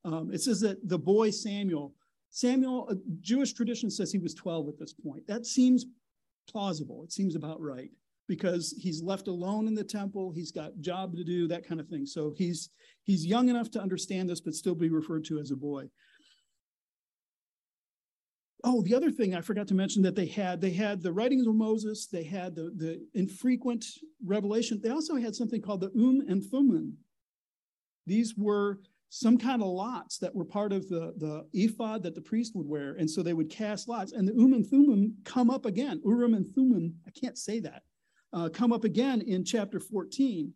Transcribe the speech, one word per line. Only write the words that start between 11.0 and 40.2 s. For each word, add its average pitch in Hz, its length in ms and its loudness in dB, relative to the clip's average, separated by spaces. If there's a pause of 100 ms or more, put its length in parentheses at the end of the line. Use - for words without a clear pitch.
to 175 80 -6
do, 170 240 0
that 170 180 -4
kind 160 140 -6
of - 80 -12
thing. 143 160 -6
So 151 320 -6
he's, 175 320 -2 (360)
he's 180 200 2
young 240 240 4
enough 233 220 0
to 220 100 -4
understand 185 480 -2
this, 170 140 -4
but 160 120 -6
still 185 200 -2
be 165 160 2
referred 156 360 -2
to 156 120 -4
as 143 120 -8
a 135 60 -2
boy. 139 320 -6 (2750)
Oh, 240 180 4
the 185 120 4
other 285 180 4
thing 196 200 0
I 170 100 -4
forgot 208 260 -2
to 196 60 2
mention 190 280 2
that 185 140 4
they 180 100 0
had, 180 340 -2
they 185 120 0
had 202 280 -2
the 170 120 -2
writings 247 340 2
of 220 80 4
Moses. 214 520 0
They 170 180 -6
had 180 320 -8
the, 165 180 -8
the 160 400 -6
infrequent 240 720 0 (380)
revelation. 208 580 0
They 226 60 0
also 311 260 -2
had 233 220 -2
something 233 260 -2
called 190 200 -4
the 196 120 -6
Urim 262 320 6
and 190 160 0
Thummim. 233 540 2 (1120)
These 220 300 2
were 202 440 0 (280)
some 233 300 4
kind 233 240 0
of 190 60 0
lots 190 500 -6
that 180 160 -4
were 175 100 -2
part 202 280 -2
of 190 160 -2
the, 165 300 -6
the 156 340 -6
ephod 220 500 0
that 170 140 -6
the 175 40 -10
priest 226 360 -2
would 151 100 -4
wear. 143 280 -4
And 156 140 0
so 180 140 -2
they 170 120 0
would 156 160 0
cast 214 380 -6
lots. 220 220 -4
And 196 160 0
the 214 80 2
Urim 262 200 10
and 226 120 4
Thummim 254 480 6 (100)
come 247 240 4
up 220 160 2
again. 202 400 -2
Urim 233 300 4
and 190 180 0
Thummim, 196 420 4 (120)
I - 40 -18
can't - 280 -8
say 220 220 -4
that, 135 220 -10 (500)
uh, 170 160 -2
come 226 240 4
up 226 100 2
again 240 380 2
in 185 240 0
chapter 202 340 -2
fourteen. 196 760 -2